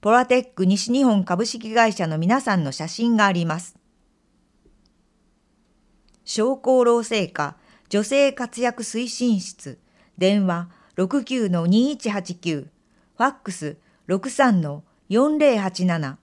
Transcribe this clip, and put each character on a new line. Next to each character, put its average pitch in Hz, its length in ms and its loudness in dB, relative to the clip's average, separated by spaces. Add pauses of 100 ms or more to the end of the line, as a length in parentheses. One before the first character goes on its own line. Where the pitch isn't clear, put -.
ポ 208 100 2
ラ 247 140 4
テ 247 140 2
ッ 254 140 -10
ク 185 120 0
西 196 260 0
日 269 120 2
本 214 200 4
株 180 220 -2
式 220 280 -10
会 226 200 4
社 175 140 -4
の 156 100 -4
皆 202 240 0
さ 214 140 -2
ん 170 80 0
の 135 80 -4
写 156 160 -8
真 226 280 0
が 214 100 4
あ 196 60 2
り 175 140 -2
ま 160 140 -4
す。 - 160 -18 (2500)
商 254 340 -2
工 254 260 2
労 240 160 4
政 214 320 -4
課 147 240 -6 (340)
女 208 140 0
性 269 300 2
活 240 280 -8
躍 247 220 -2
推 233 240 -6
進 233 320 0
室、 - 400 -14 (380)
電 190 300 2
話 175 220 -4 (260)
六 208 280 -2
九 240 260 -2
の 170 180 0
二 233 240 4
一 254 180 -6
八 185 260 -6
九、 156 320 -6 (500)
フ 220 60 0
ァ 262 40 2
ッ 277 60 0
ク - 180 -12
ス 151 260 -10 (300)
六 190 220 -2
三 254 300 2
の 147 240 -6 (240)
四 277 300 2
零 285 200 4
八 190 280 -2
七。 156 380 -2